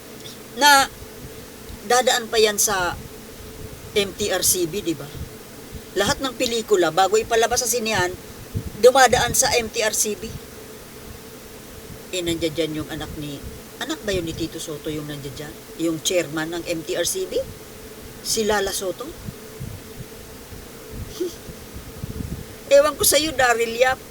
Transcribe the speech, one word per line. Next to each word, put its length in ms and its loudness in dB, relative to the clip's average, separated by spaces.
na 320 8
dadaan 480 4
pa 80 4
yan 160 6
sa 400 2
M 220 2
T 160 0
R 80 2
C 260 2
B, 140 -2
di 160 0
ba? 100 -8
Lahat 240 4
ng 100 -2
pelikula, 560 4
bago 300 6
ipalabas 420 4
sa 80 0
sinehan, 400 2
dumadaan 560 8
sa 240 4
M 80 0
T 160 -2
R 100 2
C 220 0
B. 160 -8
Eh, 80 -2
nandiyan 320 0
dyan 260 0
yung 140 -6
anak 240 -6
ni... 240 -6
Anak 240 -4
ba 80 0
yun 100 0
ni 140 -6
Tito 240 -6
Soto 260 -8
yung 220 -4
nandiyan 260 -10
dyan? 180 -10
Yung 220 2
chairman 480 0
ng 160 -6
M 160 -2
T 100 -4
R 140 0
C 160 -2
B? 160 0
Si 240 2
Lala 240 2
Soto? 380 -4
<laughs> 1600 -8
Ewan 220 8
ko 80 -2
sa'yo, 300 4
Daryl 420 2
Yap. 240 4